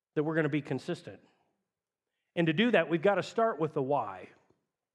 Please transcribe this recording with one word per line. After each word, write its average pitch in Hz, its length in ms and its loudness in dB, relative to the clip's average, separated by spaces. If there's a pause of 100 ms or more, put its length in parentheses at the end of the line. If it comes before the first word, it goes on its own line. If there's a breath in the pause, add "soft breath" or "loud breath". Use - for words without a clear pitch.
(160)
that 151 80 0
we're 156 120 -2
gonna 151 140 2
be 147 120 0
consistent. 139 580 -8 (1160)
And 175 120 2
to 160 60 2
do 220 180 2
that, 170 180 4
we've 165 120 0
gotta 190 220 2
start 226 360 -2
with 156 140 -2
the 147 80 -2
why. 110 480 -4 (640)